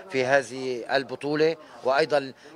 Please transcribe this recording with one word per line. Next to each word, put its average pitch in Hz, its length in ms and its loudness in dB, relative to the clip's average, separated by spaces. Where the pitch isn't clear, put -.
في 131 160 0
هذه 127 680 0
البطولة، 143 600 0
وأيضًا 139 500 2